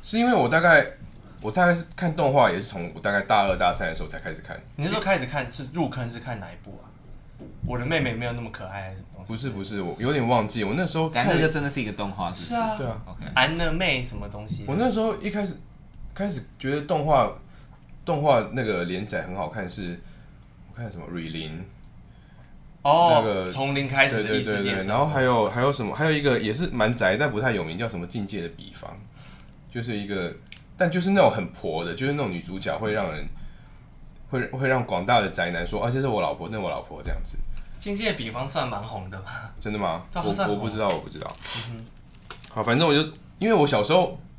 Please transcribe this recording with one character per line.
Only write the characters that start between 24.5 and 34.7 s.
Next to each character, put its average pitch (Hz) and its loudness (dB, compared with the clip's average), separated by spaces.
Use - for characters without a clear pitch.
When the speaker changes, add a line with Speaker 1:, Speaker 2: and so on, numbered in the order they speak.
Speaker 2:
生 104 0
活。 101 0
Speaker 1:
对， - -
对， 98 0
对， 95 -2
对， 95 -4
然 107 2
后 147 4
还 143 2
有， 117 4
还 120 -2
有 143 4
什 123 -2
么？ 98 -4
还 151 -2
有 160 4
一 147 2
个 135 4
也 107 0
是 156 -2
蛮 120 2
宅 95 2
但 143 0
不 104 -2
太 120 2
有 92 0
名， 82 -6
叫 113 -4
什 110 -6
么 87 -6
《境 101 -6
界 98 -6
的 85 -6
彼 - -16
方》， - -14
就 120 -4
是 113 -4
一 101 -4
个， 95 -4
但 170 2
就 180 0
是 185 2
那 196 8
种 120 8
很 95 -4
婆 85 -4
的， 85 -4
就 127 -4
是 139 2
那 147 0
种 131 -2
女 87 -4
主 90 -8
角 78 -4
会 107 -2
让 101 0
人， 73 -6
会， 123 -2
会 135 -2
让 120 4